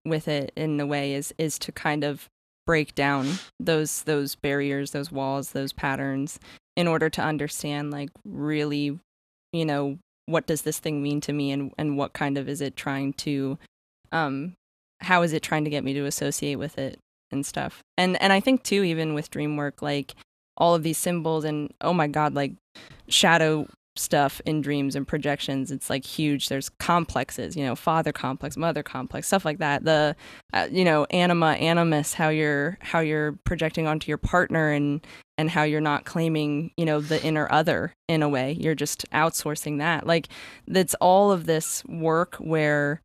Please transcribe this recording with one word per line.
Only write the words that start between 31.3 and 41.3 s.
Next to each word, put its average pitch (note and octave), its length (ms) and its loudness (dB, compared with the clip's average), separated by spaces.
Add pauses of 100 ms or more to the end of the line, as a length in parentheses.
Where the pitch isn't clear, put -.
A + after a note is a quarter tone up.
animus, E3 600 2
how D#3+ 140 2
you're, D3+ 540 0
how - 180 0
you're D3+ 320 0 (120)
projecting D#3+ 420 -2
onto D#3 220 -2
your D3+ 100 -2
partner D#3+ 520 2
and, D3 340 0 (340)
and D#3 120 2
how E3 120 2
you're D3+ 180 2
not D3+ 240 0
claiming, D#3 720 -2
you E3+ 80 0
know, D3+ 160 2
the D3+ 240 -2
inner D#3 260 0
other D3+ 440 2 (120)
in D#3+ 160 2
a D3 60 2
way. C3+ 240 0
You're D#3+ 220 -2
just - 380 -4
outsourcing D3+ 640 -2
that. D#3 280 -2
Like, E3+ 220 2 (380)
that's F3+ 300 2
all G3 360 6